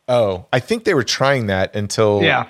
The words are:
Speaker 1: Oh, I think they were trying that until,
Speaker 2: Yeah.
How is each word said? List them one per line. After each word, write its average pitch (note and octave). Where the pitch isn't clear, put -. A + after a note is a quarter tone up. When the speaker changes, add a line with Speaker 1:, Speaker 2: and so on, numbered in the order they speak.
Speaker 1:
Oh, G#2
I B2+
think A3
they -
were B2+
trying C3
that F#2+
until, G#2
Speaker 2:
Yeah. B2